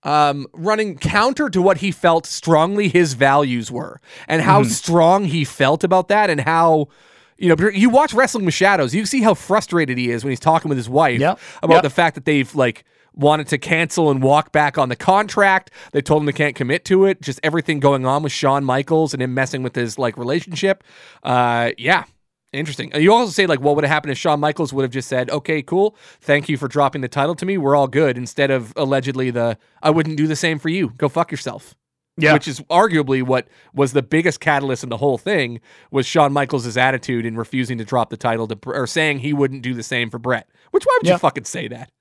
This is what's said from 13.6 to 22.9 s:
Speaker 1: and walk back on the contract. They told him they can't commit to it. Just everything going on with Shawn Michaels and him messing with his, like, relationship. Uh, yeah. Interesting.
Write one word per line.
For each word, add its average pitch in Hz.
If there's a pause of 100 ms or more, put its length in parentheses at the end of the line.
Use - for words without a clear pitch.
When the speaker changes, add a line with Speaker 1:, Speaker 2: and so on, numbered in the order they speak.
Speaker 1:
and 135
walk 143
back 147
on 135
the 123
contract. 196 (220)
They 147
told 151
him -
they 143
can't 147
commit 139
to 190
it. 196
Just -
everything 156
going 139
on 139
with 143
Shawn 139
Michaels 139
and 127
him 127
messing 131
with 123
his, 120
like, 120
relationship. 170 (400)
Uh, 120
yeah. 160 (500)
Interesting. 147